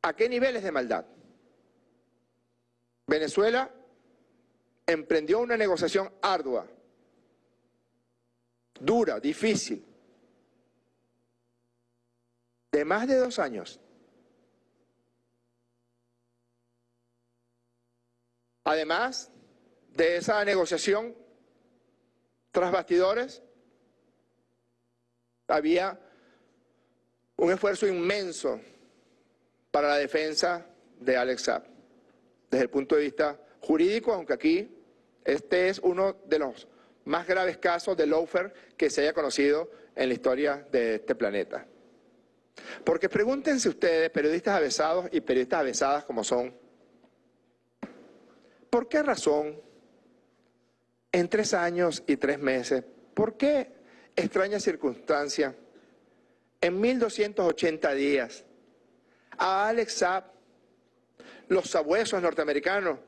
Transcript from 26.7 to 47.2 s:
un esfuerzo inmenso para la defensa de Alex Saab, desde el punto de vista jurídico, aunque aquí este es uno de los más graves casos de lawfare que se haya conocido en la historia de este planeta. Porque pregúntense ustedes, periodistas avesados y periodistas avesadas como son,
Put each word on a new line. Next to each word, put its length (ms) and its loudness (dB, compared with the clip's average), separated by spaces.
un 160 2
esfuerzo 340 0
inmenso 760 -4
para 180 4
la 100 4
defensa 680 -2
de 180 0
Alex 260 0
Saab, 220 -2
desde 140 2
el 60 -6
punto 260 0
de 60 4
vista 380 -2
jurídico, 520 2
aunque 200 -4
aquí 440 0
este 440 0
es 120 -2
uno 340 0
de 140 0
los 280 -4
más 220 -4
graves 320 0
casos 380 0
de 100 2
lawfare 460 0
que 140 2
se 120 0
haya 100 2
conocido 580 0
en 140 0
la 60 0
historia 560 0
de 260 2
este 180 -4
planeta. 520 -4
Porque 240 2
pregúntense 600 0
ustedes, 420 2
periodistas 460 0
avesados 560 0
y 80 0
periodistas 400 0
avesadas 440 0
como 200 -4
son, 300 -2